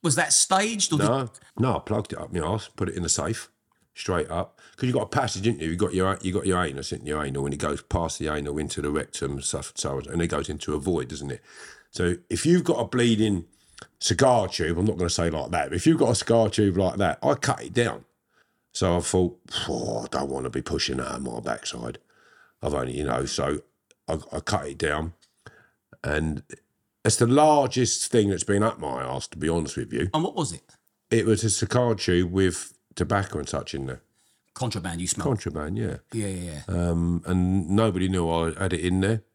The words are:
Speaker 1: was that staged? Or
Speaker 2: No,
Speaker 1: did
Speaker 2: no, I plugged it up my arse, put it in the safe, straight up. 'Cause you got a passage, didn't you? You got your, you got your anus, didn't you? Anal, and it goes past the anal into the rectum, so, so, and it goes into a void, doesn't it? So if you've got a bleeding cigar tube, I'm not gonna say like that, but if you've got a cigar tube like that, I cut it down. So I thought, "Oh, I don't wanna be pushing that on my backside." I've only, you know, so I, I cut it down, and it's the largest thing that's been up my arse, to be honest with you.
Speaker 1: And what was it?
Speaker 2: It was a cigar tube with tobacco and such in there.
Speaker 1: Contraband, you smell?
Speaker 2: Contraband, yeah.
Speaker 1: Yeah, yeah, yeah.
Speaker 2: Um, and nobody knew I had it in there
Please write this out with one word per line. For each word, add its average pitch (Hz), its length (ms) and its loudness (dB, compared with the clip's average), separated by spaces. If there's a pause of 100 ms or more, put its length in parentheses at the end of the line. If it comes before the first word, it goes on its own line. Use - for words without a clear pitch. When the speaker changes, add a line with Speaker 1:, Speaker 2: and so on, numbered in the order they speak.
Speaker 1:
was 160 140 2
that 156 160 2
staged? 202 640 2
Or 151 60 2
Speaker 2:
No, 113 240 4
Speaker 1:
did 113 60 -6 (300)
Speaker 2:
no, 120 160 4
I - 40 0
plugged 104 340 -4
it - 60 -8
up 82 120 -10
my 87 80 -2
arse, 87 300 -2
put - 180 -4
it - 80 -6
in 90 80 -4
the 80 60 -4
safe, 80 400 -2 (440)
straight 87 380 -2
up. 87 280 -6 (180)
'Cause 127 100 -2
you 123 60 0
got 123 100 2
a - 40 -6
passage, 123 340 -2
didn't 104 180 0
you? 80 120 -2
You 85 40 -2
got 90 180 0
your, 95 280 2
you 92 100 -4
got 92 140 -2
your 90 180 2
anus, 69 280 -6
didn't - 160 -8
you? 76 140 -2
Anal, 69 240 -4
and 71 80 -2
it 71 40 -6
goes 73 240 -4
past - 380 -2
the 78 140 -4
anal 71 240 -4
into 76 240 -4
the 73 100 -2
rectum, 69 500 -4
so, 67 200 -4 (140)
so, 67 240 -4 (100)
and 85 120 0
it 82 60 2
goes 73 220 -2
into 78 260 -4
a 78 40 -2
void, 71 300 -2
doesn't 71 220 -8
it? 60 100 -10 (500)
So 87 240 0 (140)
if - 160 -2
you've 175 180 6
got - 160 2
a - 60 0
bleeding 110 600 2 (540)
cigar 113 480 4
tube, 82 320 0
I'm 95 60 2
not 92 120 0
gonna 87 120 0
say 85 200 0
like 76 220 -4
that, 76 180 0
but 80 60 -4
if 92 120 0
you've 160 120 6
got 117 120 6
a 107 40 4
cigar 113 340 4
tube 101 280 4
like 92 200 2
that, 92 260 2
I 73 100 4
cut - 300 -2
it 87 100 -12
down. 101 320 0 (680)
So 90 240 2
I - 20 2
thought, 90 400 2 (280)
"Oh, - 360 -2
I - 80 -10
don't 67 180 -2
wanna 65 220 -4
be 65 100 -4
pushing 67 360 -2
that 64 160 -4
on 67 100 -8
my 58 160 -6
backside." 58 580 -8 (640)
I've 73 140 -2
only, 64 200 -4
you 73 100 -2
know, 64 200 0
so 71 360 -2 (460)
I, 80 120 -2 (120)
I 78 80 -6
cut 73 280 -2
it 71 100 -10
down, 78 360 -2 (880)
and 76 400 -2 (600)
it's 117 120 4
the 120 100 4
largest 135 840 4
thing 107 180 6
that's 90 140 0
been 101 180 2
up 110 180 0
my 65 220 -4
arse, 65 280 -6
to - 100 -16
be 76 100 0
honest 82 280 -2
with 62 140 -6
you. 80 220 -2
Speaker 1:
And 156 100 2
what - 120 -2
was 151 180 -2
it? - 80 -14 (480)
Speaker 2:
It 113 160 4
was 107 180 4
a 110 60 2
cigar 120 460 2
tube 90 360 2
with 92 420 0 (200)
tobacco 98 460 0
and 71 100 -6
such - 240 -6
in 69 140 -6
there. 65 140 -10 (520)
Speaker 1:
Contraband, 87 480 -4
you 90 60 -4
smell? - 200 -4
Speaker 2:
Contraband, 85 500 -2
yeah. 85 200 -4 (140)
Speaker 1:
Yeah, 113 160 -4
yeah, 90 240 -6 (160)
yeah. 90 80 -2 (160)
Speaker 2:
Um, 85 340 0
and 90 440 2
nobody 95 400 2
knew 87 200 0
I 82 300 0
had 95 140 0
it 80 80 -2
in 90 200 2
there 107 200 2 (140)